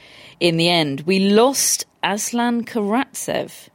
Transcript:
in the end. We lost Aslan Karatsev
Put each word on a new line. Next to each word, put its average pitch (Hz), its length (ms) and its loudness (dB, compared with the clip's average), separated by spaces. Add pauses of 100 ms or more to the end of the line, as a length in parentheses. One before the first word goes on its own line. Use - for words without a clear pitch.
(420)
in 170 160 2
the 170 120 2
end. 151 320 0
We 190 280 2
lost 240 560 2 (180)
Aslan 233 600 -2
Karatsev - 1080 -4